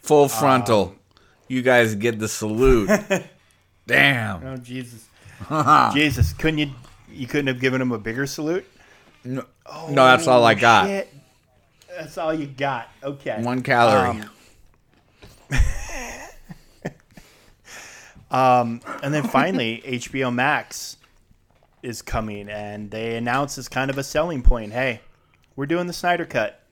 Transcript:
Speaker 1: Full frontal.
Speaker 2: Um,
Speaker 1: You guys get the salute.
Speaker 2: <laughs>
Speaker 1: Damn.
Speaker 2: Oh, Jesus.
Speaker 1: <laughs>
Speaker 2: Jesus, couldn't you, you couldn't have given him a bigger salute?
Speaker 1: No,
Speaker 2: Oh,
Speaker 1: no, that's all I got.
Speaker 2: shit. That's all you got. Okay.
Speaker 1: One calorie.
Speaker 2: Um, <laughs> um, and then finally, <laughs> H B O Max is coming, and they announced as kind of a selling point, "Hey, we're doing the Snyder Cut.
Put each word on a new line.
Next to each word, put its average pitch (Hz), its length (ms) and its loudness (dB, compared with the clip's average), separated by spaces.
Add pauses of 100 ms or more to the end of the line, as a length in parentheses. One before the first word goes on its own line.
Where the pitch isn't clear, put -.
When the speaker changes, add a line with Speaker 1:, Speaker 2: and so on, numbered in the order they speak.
Speaker 1:
Full 143 280 4
frontal. 120 600 2
Speaker 2:
Um, - 100 -20 (500)
Speaker 1:
You 127 120 -4
guys 120 340 4
get 110 240 -2
the 107 100 -4
salute. 113 600 2 (540)
Speaker 2:
<laughs> - 440 -20
Speaker 1:
Damn. 120 580 0
Speaker 2:
Oh, 135 120 -12
Jesus. 123 480 -14 (440)
Speaker 1:
<laughs> 147 440 4
Speaker 2:
Jesus, 139 400 2
couldn't 160 260 -2
you, 143 120 -2 (380)
you 120 180 -12
couldn't 143 200 -2
have 127 120 -2
given 131 220 0
him 127 100 -2
a 113 80 -4
bigger 113 260 -6
salute? 156 400 -6 (600)
Speaker 1:
No, 127 200 -8 (200)
Speaker 2:
Oh, 160 240 -16
Speaker 1:
no, 139 160 6
that's 127 220 6
all 123 180 6
I 113 80 6
got. 107 340 6
Speaker 2:
shit. 98 260 -6 (760)
That's 165 280 -14
all 160 160 -2
you 156 140 -4
got. 131 420 -6 (140)
Okay. 135 400 -8
Speaker 1:
One 123 200 -2
calorie. 120 580 2
Speaker 2:
Um, - 80 -16 (1200)
<laughs> 135 60 0 (2750)
um, 123 500 2 (220)
and 143 100 -4
then 151 100 -2
finally, 127 580 -2
<laughs> - 40 -20
H 123 260 -8
B 135 120 -4
O 123 80 -2
Max 127 680 -4 (840)
is 120 180 -10
coming, 104 480 -8
and 104 420 -12
they 113 240 -6
announced 123 420 -4
as 127 120 -14
kind 135 200 -4
of 135 80 -4
a 139 60 -6
selling 156 380 -4
point, 110 320 2
"Hey, 123 280 -2 (540)
we're 139 100 -6
doing 175 220 -2
the 175 60 -8
Snyder 175 320 -2
Cut. 110 360 -4 (100)